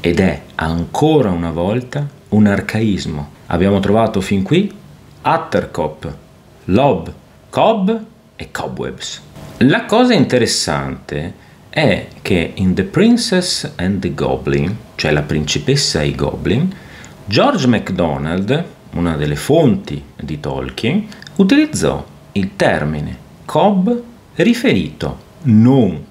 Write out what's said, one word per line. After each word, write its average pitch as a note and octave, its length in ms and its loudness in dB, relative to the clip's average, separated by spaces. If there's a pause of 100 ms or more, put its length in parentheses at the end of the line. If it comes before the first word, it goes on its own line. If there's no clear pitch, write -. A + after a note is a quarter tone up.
ed E2 180 2
è F2+ 220 0 (140)
ancora G#2 760 0
una E2+ 220 -2
volta A#2+ 560 -2 (220)
un G#2+ 160 4
arcaismo. F#2 840 -2 (160)
Abbiamo F#2+ 320 2
trovato G#2 420 2
fin F#2+ 220 -2
qui F#3 280 0 (500)
Attercop, D#2+ 960 -4 (500)
Lob, G2+ 460 2 (380)
Cob G#3+ 540 0 (320)
e - 160 -16
Cobwebs. - 680 -10 (420)
La F#3+ 220 4
cosa B3 280 4
interessante D#2+ 1200 0 (360)
è C3+ 380 0 (140)
che E2+ 320 0
in F#2 200 2
The F#2 100 0
Princess F#3+ 920 2
and F#2 240 -2
the D2 140 -4
Goblin, C#2+ 640 -2 (180)
cioè D#2 160 -2
La D2+ 120 2
principessa D#2 800 -2
e D2 60 0
i C2+ 80 -2
goblin, F#2+ 560 -2 (540)
George E3+ 420 2
MacDonald, F#2 960 0 (280)
una E2 260 -2
delle D2 180 -2
fonti G#2+ 680 0 (140)
di D2+ 240 -10
Tolkien, D2 680 -4 (300)
utilizzò G3 680 2 (280)
il G2 240 -2
termine D#2 640 0 (260)
cob G3 580 2 (340)
riferito A#2 840 0 (260)
non A2+ 680 4